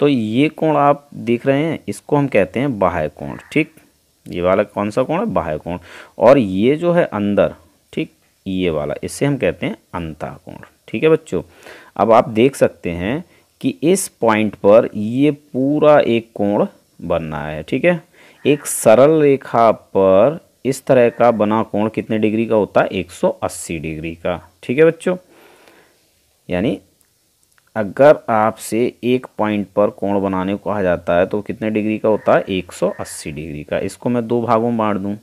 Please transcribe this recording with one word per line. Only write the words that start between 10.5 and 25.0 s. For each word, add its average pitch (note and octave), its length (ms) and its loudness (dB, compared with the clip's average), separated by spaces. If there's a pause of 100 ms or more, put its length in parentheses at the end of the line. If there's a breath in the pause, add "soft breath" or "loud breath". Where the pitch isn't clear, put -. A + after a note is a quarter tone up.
ठीक A2+ 140 -6
है D#3 60 2
बच्चों, D#3 340 0 (540 loud breath)
अब G#2 160 2
आप A#2+ 180 6
देख A#2 260 2
सकते - 360 -2
हैं G#2 320 -6 (360 soft breath)
कि C3 220 -4
इस F#3 280 0
पॉइंट G#2+ 460 0
पर G#2+ 380 4
ये A#2+ 360 0
पूरा D3 720 2
एक A#2 340 0
कोण G#2 320 0 (340)
बनना D#2+ 400 -4
है। D2+ 220 -8
ठीक C3+ 220 -4
है, E3+ 180 0 (420 soft breath)
एक D3 220 0
सरल C3+ 560 4
रेखा B2 480 2
पर G2 720 2 (200)
इस C3 200 -4
तरह B2 260 4
का A#2+ 220 4
बना G#2+ 320 0
कोण G#2 240 -2
कितने A2 300 -4
डिग्री A2 280 0
का A2+ 100 0
होता G#2 240 0
है? - 80 0
एक F#2 220 -6
सौ - 180 -4 (120)
अस्सी F2 380 -8
डिग्री D#2+ 380 -8
का। F2 240 -6 (220)
ठीक B2+ 160 -4
है D#3 60 6
बच्चों, E3 320 0 (1300 soft breath)